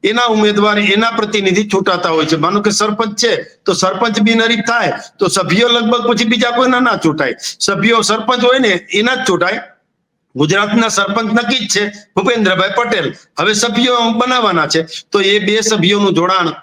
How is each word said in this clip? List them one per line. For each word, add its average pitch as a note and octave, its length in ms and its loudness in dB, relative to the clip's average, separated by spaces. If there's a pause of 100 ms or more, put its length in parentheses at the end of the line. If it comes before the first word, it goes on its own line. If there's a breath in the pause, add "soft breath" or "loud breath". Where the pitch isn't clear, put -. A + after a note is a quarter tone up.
એના A3+ 220 0
ઉમેદવાર, G#3 540 2
એના G#3 320 0
પ્રતિનિધિ G#3 520 0
ચૂંટાતા F#3+ 460 0
હોય D#3+ 160 0
છે. D#3+ 100 0
માનો F3 260 0
કે G#3 100 2
સરપંચ G#3 440 -2
છે, A3+ 200 0
તો - 380 -4
સરપંચ F#3+ 460 -2
બિનહરીફ A3+ 400 2
થાય, A3+ 340 -2 (260 loud breath)
તો G3 80 2
સભ્યો F#3+ 400 0
લગભગ A#3 400 0
પછી A#3+ 180 0
બીજા A#3+ 260 0
કોઈના B3 280 2
ના A#3+ 160 2
ચૂંટાય. D3+ 400 -2 (240 loud breath)
સભ્યો, A3 420 0
સરપંચ A3 440 -2
હોય B3+ 140 4
ને, B3+ 100 2
એના G#3 460 -2
જ - 120 -4
ચૂંટાય. F#3 340 -2 (760)
ગુજરાતના G#3 520 2
સરપંચ G3+ 460 -2
નક્કી A#3+ 320 0
જ - 40 -10
છે, G#3 180 0
ભૂપેન્દ્રભાઈ G3 920 -2
પટેલ. G#3 360 -2 (260 loud breath)
હવે F#3+ 140 0
સભ્યો A#3+ 440 0 (120)
બનાવવાના A3 580 0
છે, D#3+ 200 -2 (240 loud breath)
તો G3+ 100 2
એ G3 180 2
બે G#3 220 0
સભ્યોનું G3+ 520 2
જોડાણ F3+ 360 0 (140)